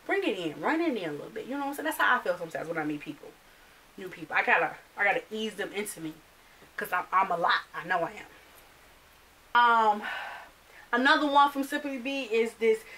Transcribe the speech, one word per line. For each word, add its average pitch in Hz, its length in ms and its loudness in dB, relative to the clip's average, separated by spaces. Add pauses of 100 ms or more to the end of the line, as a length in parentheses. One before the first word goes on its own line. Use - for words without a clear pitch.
bring 381 160 0
it 226 140 0
in, 151 240 -6
run 302 200 0
it 302 160 0
in 170 120 -4
a - 20 -4
little 143 180 -10
bit, - 160 -10
you 226 60 -12
know 277 100 -4
what 277 60 -4
I'm 285 80 -6
saying? 294 100 -8
That's 311 120 -4
how 247 200 4
I - 20 -4
feel 175 180 -2
sometimes 165 300 -8
when 165 100 -4
I 156 60 -2
meet 151 160 -2
people, - 300 -14 (680)
new 190 120 -12
people. 170 280 -10
I 190 80 4
gotta, 170 320 2 (220)
I 202 60 -2
gotta 185 280 2
ease 220 220 -4
them 185 180 -6
into 196 300 -8
me, 156 120 -8 (640)
'cause - 140 -6
I'm, 180 200 -2
I'm 185 180 2
a 175 80 0
lot. 175 240 2 (140)
I 160 120 -8
know 185 120 2
I 165 120 -2 (1400)
am. 226 480 6
Um, - 20 -8 (880)
another 294 360 4
one 277 240 6
from 277 120 -2
Simply 285 340 -4
Be 269 260 -4
is 226 300 0
this 220 260 4 (180)